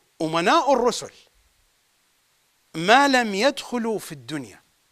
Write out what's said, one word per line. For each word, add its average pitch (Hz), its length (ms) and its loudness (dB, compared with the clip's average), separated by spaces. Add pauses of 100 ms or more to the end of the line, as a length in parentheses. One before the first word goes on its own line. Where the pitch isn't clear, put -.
(220)
أمناء 214 520 2
الرسل 247 400 -2 (1600)
ما 226 320 4
لم 240 280 0
يدخلوا 226 640 -2
في - 120 -16
الدنيا. 127 500 -12 (300)